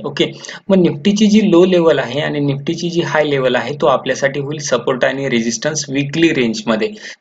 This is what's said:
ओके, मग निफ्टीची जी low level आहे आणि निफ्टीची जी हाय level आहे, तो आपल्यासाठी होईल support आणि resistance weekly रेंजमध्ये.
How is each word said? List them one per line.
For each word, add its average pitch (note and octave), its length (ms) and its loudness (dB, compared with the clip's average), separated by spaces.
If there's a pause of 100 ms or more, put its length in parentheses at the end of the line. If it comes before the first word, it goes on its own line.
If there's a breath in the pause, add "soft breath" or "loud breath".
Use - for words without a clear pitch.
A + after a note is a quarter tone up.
ओके, D3 220 -2 (420 loud breath)
मग F#3+ 80 4
निफ्टीची G3+ 500 2
जी G3+ 240 4
low E3+ 140 6
level E3 340 4
आहे B2+ 220 -4
आणि D3+ 200 -2
निफ्टीची E3 500 -4
जी E3+ 100 -2
हाय D3+ 240 0
level C3+ 300 0
आहे, B2 260 -4
तो E3+ 60 2
आपल्यासाठी C3+ 540 0
होईल D3 180 -6
support B2+ 460 -2
आणि C3+ 240 -2
resistance A#2+ 640 -2
weekly C#3+ 420 0
रेंजमध्ये. A2+ 580 -2 (300 loud breath)